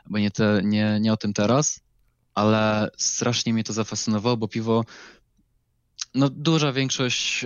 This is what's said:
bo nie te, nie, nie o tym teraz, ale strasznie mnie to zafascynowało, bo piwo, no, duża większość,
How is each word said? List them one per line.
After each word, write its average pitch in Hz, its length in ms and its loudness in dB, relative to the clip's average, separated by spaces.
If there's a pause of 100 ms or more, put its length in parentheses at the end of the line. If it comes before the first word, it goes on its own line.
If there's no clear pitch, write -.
bo 101 120 -6
nie 104 120 2
te, 104 340 2
nie, 107 360 2
nie 110 120 2
o 110 40 2
tym 104 160 -4
teraz, 113 480 0 (540)
ale 107 640 2
strasznie 120 560 -2
mnie 113 100 0
to - 80 -8
zafascynowało, 110 640 -2
bo 110 120 -4
piwo, 113 360 0 (1300)
no, 139 160 2
duża 147 420 0
większość, 131 720 -2